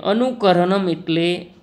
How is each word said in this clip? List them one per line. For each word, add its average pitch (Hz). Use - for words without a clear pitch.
અનુકરણમ 202
એટલે 165